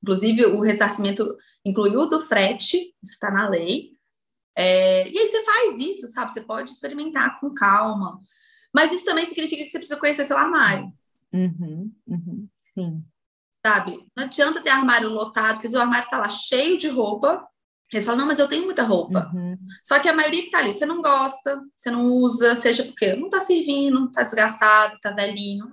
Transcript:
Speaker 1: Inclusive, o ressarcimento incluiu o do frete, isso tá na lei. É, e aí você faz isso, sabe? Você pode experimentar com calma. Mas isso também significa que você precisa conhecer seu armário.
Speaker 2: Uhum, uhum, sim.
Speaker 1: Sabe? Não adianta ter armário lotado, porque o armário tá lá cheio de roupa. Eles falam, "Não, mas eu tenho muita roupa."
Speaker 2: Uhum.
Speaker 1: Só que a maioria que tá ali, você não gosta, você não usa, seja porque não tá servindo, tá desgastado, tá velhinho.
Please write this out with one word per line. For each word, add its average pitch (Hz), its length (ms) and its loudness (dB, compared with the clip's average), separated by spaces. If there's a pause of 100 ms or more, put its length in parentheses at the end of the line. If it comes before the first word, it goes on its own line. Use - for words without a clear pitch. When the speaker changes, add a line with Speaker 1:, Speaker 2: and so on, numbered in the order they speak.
Speaker 1:
Inclusive, 220 440 2
o 202 140 2
ressarcimento 208 720 0 (300)
incluiu 208 360 2
o 330 60 2
do 320 120 0
frete, 254 720 0 (100)
isso - 160 -14
tá 208 120 -4
na 202 160 0
lei. 185 440 -2 (640)
É, 185 520 4
e 339 100 -6
aí 427 100 4
você 440 160 -2
faz 427 360 2
isso, 285 280 -6
sabe? 240 240 -8
Você 220 100 -12
pode 220 300 -8
experimentar 285 680 -4
com 277 140 -6
calma. 202 640 0 (540)
Mas 320 180 4
isso 359 140 -4
também 339 200 0
significa 311 380 -6
que 294 60 -14
você - 80 -10
precisa 285 220 -8
conhecer 294 260 0
seu 277 120 -2
armário. 277 540 2 (420)
Speaker 2:
Uhum, 175 580 -4 (160)
uhum, 175 400 -8 (260)
sim. 165 300 -6 (640)
Speaker 1:
Sabe? 196 400 0 (120)
Não 262 80 -6
adianta 302 360 0
ter - 80 -4
armário 247 400 2
lotado, 220 500 -2
porque 233 160 -6
o 254 40 2
armário 240 300 0
tá 262 80 -4
lá 214 100 -2
cheio 294 500 0
de 311 120 -4
roupa. 247 560 0 (480)
Eles 208 120 -2
falam, 233 160 0
"Não, 285 60 0
mas 294 120 0
eu 277 80 6
tenho 320 180 -2
muita 370 180 -2
roupa." 185 500 0
Speaker 2:
Uhum. 180 220 -6 (280)
Speaker 1:
Só 277 160 2
que 311 100 2
a 320 40 4
maioria 320 300 0
que - 60 -12
tá 359 100 0
ali, 220 120 0
você 294 140 -2
não 339 160 -4
gosta, 277 600 0 (140)
você - 160 -8
não 240 140 0
usa, 247 500 4
seja 240 300 2
porque 196 300 0
não 311 140 -6
tá 381 100 2
servindo, 277 720 2
tá 247 120 0
desgastado, 214 760 4
tá 202 120 -6
velhinho. 202 600 -4